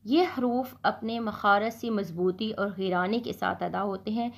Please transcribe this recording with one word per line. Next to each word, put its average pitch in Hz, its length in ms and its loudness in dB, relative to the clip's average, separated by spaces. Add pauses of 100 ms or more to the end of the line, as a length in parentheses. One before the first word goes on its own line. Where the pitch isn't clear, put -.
ये 311 220 4
हरूफ 254 580 -2
अपने 220 360 0
मखारज 214 520 4
से 240 200 -6
मजबूती 185 600 0
और 202 220 -2
गिराने 190 460 0
के - 140 -6
साथ - 280 -2
अदा 180 200 -2
होते 202 280 -4
हैं, 233 280 -2